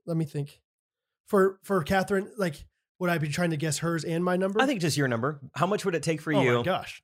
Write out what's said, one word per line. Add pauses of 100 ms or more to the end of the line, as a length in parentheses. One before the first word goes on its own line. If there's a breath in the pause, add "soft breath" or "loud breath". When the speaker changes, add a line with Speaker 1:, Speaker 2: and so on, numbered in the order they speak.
Speaker 1:
Let
me
think. (680)
For,
for
Catherine,
like, (340)
would
I
be
trying
to
guess
hers
and
my
number?
Speaker 2:
I
think
just
your
number. (160)
How
much
would
it
take
for
Speaker 1:
Oh
my
Speaker 2:
you
Speaker 1:
gosh.